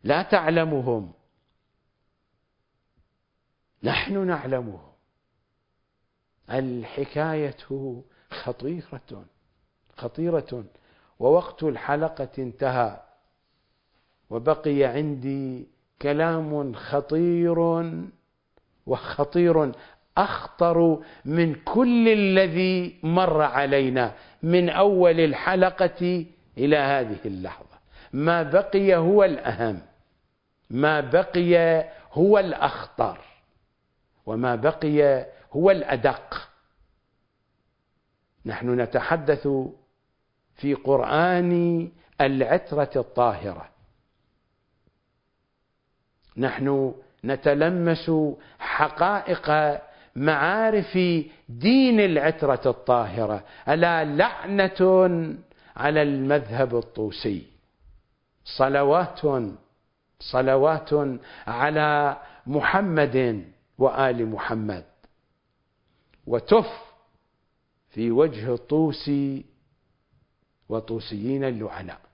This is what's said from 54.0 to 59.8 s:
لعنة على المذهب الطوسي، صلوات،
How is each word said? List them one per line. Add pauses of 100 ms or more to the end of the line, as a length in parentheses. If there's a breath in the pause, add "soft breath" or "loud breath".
لعنة (960 soft breath)
على
المذهب
الطوسي، (960)
صلوات، (1000)